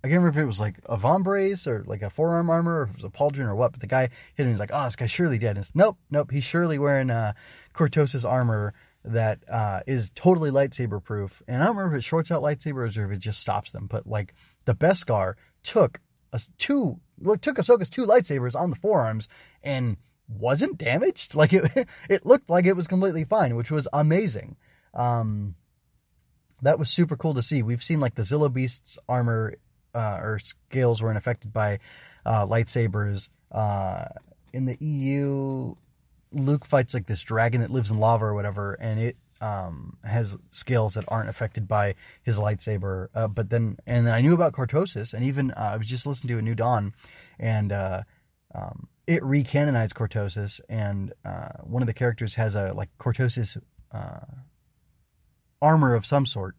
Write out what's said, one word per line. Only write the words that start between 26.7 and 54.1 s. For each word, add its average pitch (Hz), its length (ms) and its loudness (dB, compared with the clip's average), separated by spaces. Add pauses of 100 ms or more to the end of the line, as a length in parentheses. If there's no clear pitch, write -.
was 147 120 -2
super 165 260 2
cool 156 160 -2
to 123 100 -2
see. 135 200 0
We've 117 200 -2
seen, 160 180 0
like, 127 160 0
the 117 60 -2
Zillo 147 300 2
Beast's 127 460 -6 (100)
armor, 117 460 0 (400)
uh, 107 260 -2
or 107 200 -4
scales 120 600 0
weren't 110 160 0
affected 110 340 -6
by, 104 260 0 (480)
uh, 110 200 2
lightsabers. 104 840 0 (240)
Uh, 98 540 -2 (460)
in 131 120 -4
the 127 160 -2
E 151 80 -4 (240)
U, 135 640 -2 (560)
Luke 143 320 0
fights, 131 300 2
like, 110 120 -4
this 101 160 -4
dragon 113 380 2
that 117 100 0
lives 120 200 0
in 110 100 2
lava 110 240 4
or 104 100 0
whatever, 101 400 -4
and 110 240 -4
it, 117 180 -2 (240)
um, 95 640 -8
has 104 320 -2 (140)
scales 110 440 0
that 107 140 -6
aren't 110 200 -2
affected 107 400 -6
by 101 260 2 (280)
his 110 160 0
lightsaber. 98 760 -2
Uh, 113 140 0
but 104 220 -4
then, 113 260 0 (100)
and 117 200 2
then 117 80 4
I 117 60 2
knew 143 120 6
about 170 200 4
Cortosis, 135 600 -2
and 113 120 -4
even, 135 260 0
uh, 104 240 -4
I - 20 -4
was 110 100 -4
just 123 200 -6
listening 135 280 -6
to 113 40 -2
A 107 40 -2
New 113 120 -2
Dawn, 113 400 0 (440)
and, 107 320 0
uh, 95 320 -2 (520)
um, - 340 -10 (180)
it 170 160 2
recanonized 139 680 2
Cortosis, 101 760 -4
and, 101 440 -4 (120)
uh, 92 360 -10
one 123 220 -4
of 123 40 2
the 113 80 -2
characters 117 400 -2
has 110 200 0
a, 98 180 -2
like, 98 160 -6 (100)
Cortosis, 120 600 -2 (320)
uh, - 280 -12 (1400)